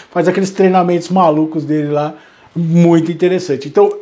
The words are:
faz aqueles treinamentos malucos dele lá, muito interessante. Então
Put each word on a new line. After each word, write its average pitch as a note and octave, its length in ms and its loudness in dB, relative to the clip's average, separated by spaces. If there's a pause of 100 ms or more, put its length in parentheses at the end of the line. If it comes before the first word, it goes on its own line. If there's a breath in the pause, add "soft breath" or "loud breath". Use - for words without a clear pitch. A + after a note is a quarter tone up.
(120)
faz F3 160 0
aqueles F#3+ 240 0
treinamentos F3+ 560 0
malucos D#3+ 560 0
dele D3 240 -2
lá, D3 280 -4 (380 loud breath)
muito E3+ 600 2
interessante. F3 560 -2
Então G3+ 200 -2 (120)